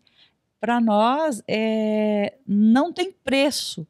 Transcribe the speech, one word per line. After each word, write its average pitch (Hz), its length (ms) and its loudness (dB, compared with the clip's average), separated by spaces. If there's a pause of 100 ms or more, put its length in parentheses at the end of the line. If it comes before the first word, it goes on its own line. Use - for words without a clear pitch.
(260)
<laughs> - 340 -20
pra 233 200 0
nós, 233 680 0
é, 214 840 -2 (120)
não 226 460 2
tem 370 200 -6
preço 269 760 -4